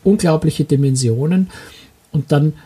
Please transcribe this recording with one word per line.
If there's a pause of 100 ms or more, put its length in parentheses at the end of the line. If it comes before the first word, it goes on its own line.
unglaubliche
Dimensionen (600)
und
dann (120)